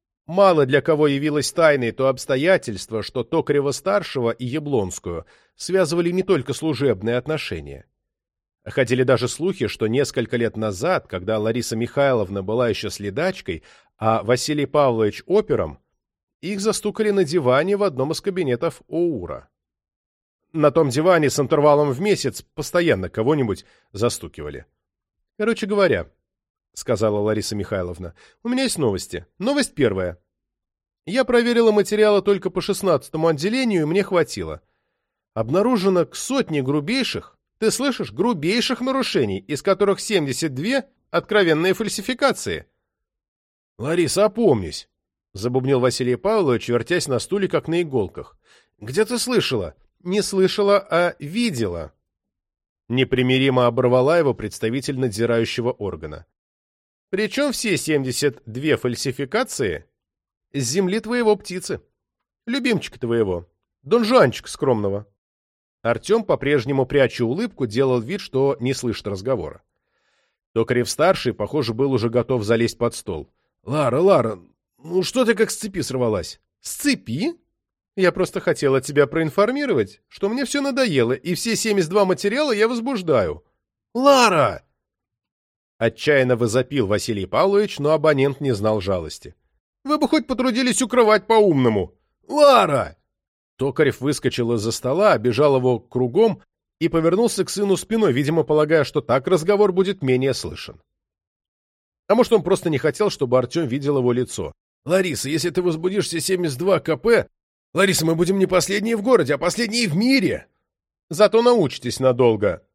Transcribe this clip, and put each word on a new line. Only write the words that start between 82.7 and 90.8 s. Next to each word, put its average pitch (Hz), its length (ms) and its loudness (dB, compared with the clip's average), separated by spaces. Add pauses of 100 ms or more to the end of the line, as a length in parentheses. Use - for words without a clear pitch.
«Лара!» 226 720 4 (1120)
Отчаянно 127 580 2
возопил 120 520 0
Василий 101 380 -2
Павлович, 196 520 0
но 147 140 0
абонент 143 480 2
не 139 120 -2
знал 107 280 0
жалости. 87 560 -6 (480)
«Вы 294 140 0
бы 294 100 0
хоть 302 180 2
потрудились 254 560 -2